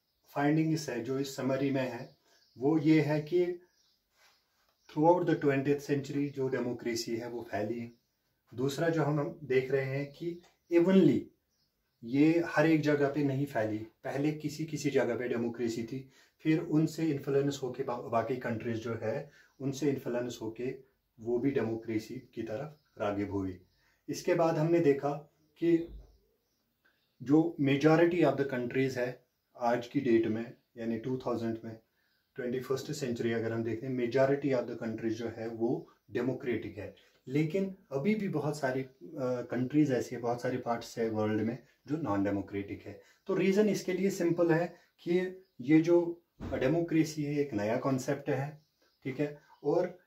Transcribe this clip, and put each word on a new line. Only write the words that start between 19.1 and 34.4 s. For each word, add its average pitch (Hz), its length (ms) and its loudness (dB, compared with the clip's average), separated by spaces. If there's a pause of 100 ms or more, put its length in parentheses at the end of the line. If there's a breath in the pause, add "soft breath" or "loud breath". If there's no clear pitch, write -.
उनसे 139 300 0
influence 123 520 -4
होके 120 360 -6 (420 soft breath)
वो 120 180 -2
भी 139 120 2
democracy 113 640 -4 (200)
की 117 80 -8
तरफ 110 580 -10
रागिब 101 320 -2
हुई। 95 280 -4 (480)
इसके 170 260 0
बाद 165 240 2
हमने 165 220 4
देखा 143 320 2 (460)
कि 165 300 2 (1300)
जो 156 380 4
majority 156 640 6
of 131 120 4
the 139 100 0
countries 127 500 -2
है 123 280 -4 (360)
आज 120 260 0
की 143 140 -2
date 113 260 4
में, 113 280 -2 (220)
यानी 113 220 -4
टू 127 200 -4
थाउजेंड 113 460 -4
में, 113 140 -12 (560)
ट्वेंटी 123 260 -4
फर्स्ट 131 320 -6
century 117 400 -4
अगर 113 200 -2
हम 117 120 -2
देखें, 120 240 -6
majority 135 720 2